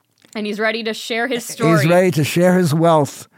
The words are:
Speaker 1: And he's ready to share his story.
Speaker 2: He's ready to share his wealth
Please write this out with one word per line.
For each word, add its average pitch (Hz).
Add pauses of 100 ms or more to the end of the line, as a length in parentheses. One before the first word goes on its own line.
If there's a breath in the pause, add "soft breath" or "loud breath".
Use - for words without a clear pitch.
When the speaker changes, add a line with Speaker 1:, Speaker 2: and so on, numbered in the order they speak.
(360)
Speaker 1:
And 208
he's 202
ready 220
to 220
share 233
his -
story. 165
Speaker 2:
He's 143
ready 180
to 139
share 180
his 170
wealth 160